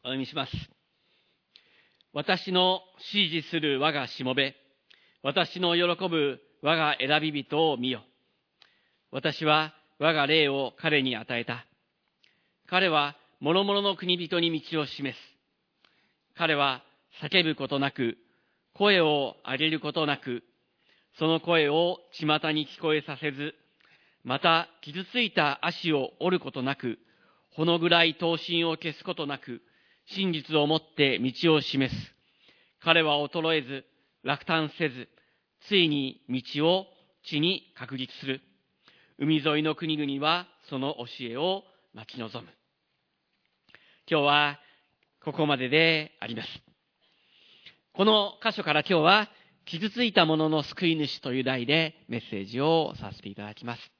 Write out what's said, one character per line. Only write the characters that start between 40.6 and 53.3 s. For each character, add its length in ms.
そ 100
の 200
教 60
え 120
を 260
待 180
ち 80
望 240
む。」 80
今 140
日 40
は 360
こ 80
こ 140
ま 100
で 140
で 500
あ 60
り 80
ま 100
す。 180
こ 100
の 380
箇 100
所 100
か 120
ら 60
今 180
日 40
は 280
傷 240
つ 160
い 80
た 140
者 240
の 120
救 260
い 80
主 240
と 120
い 80
う 40
題 200
で 440
メ 100
ッ 100
セ 140
ー 20
ジ 160
を 360
さ 160
せ 100
て 80